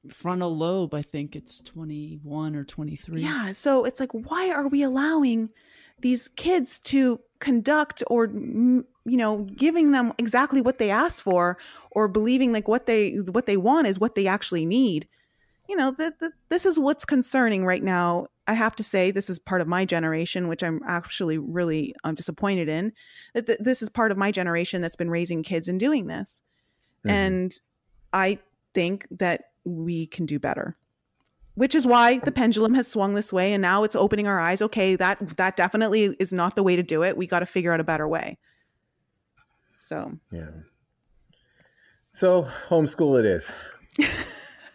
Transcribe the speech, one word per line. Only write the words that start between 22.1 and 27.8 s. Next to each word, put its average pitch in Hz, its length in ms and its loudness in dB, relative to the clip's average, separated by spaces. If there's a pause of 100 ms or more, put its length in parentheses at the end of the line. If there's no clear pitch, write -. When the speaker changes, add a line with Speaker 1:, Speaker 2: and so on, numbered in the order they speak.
Speaker 2:
disappointed 185 520 -2
in, 175 240 -2 (400)
that 233 140 -2
th-, 226 140 0
this 247 200 0
is 214 80 -6
part 220 220 0
of 196 80 0
my 202 140 0
generation 180 500 -2
that's 170 140 -6
been 170 140 -4
raising 170 340 -2
kids 170 240 -4
and 185 100 -2
doing 240 300 0
this. - 340 -10 (640)
Speaker 3:
Mm-hmm. 208 40 0
Speaker 2:
And 190 500 0 (520)